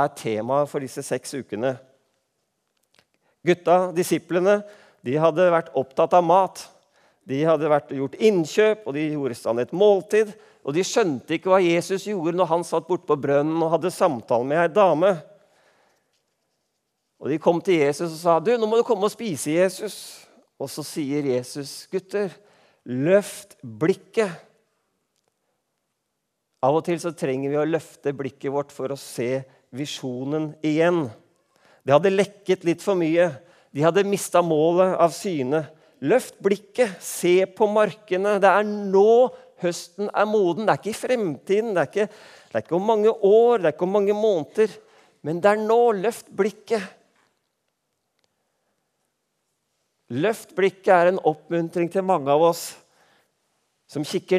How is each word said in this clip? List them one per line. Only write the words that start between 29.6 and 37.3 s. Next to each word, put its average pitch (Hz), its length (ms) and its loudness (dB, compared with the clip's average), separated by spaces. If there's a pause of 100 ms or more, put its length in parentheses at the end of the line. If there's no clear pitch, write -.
visjonen 139 760 -8 (140)
igjen. 160 400 0 (800)
Det 131 100 4
hadde 185 200 4
lekket 190 520 -2
litt 170 160 -2
for 196 160 0
mye. 170 300 2 (420)
De 139 140 -2
hadde 175 240 2
mistet 175 380 0
målet 170 500 2
av 165 180 4
syne. 151 520 -4 (380)
Løft 214 400 0
blikket, 196 560 -2
se - 380 0 (100)